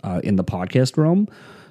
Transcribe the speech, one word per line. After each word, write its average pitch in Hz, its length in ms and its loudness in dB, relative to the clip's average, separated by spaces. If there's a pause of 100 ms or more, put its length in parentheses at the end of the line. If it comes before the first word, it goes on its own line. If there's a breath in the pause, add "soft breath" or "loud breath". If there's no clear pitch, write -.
uh, 90 180 -4
in 101 140 0
the 92 80 0
podcast 110 540 -2
realm, 175 280 2 (440 loud breath)